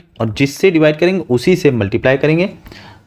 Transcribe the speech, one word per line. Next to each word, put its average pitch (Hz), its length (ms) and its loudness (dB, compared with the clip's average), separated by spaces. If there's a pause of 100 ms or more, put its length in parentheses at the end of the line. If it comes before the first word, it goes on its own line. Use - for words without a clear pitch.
(220)
और 113 100 -2
जिससे 139 400 0
divide 156 280 2
करेंगे 180 300 0
उसी 127 260 2
से 147 180 2
multiply 113 440 0
करेंगे, 156 300 0 (600)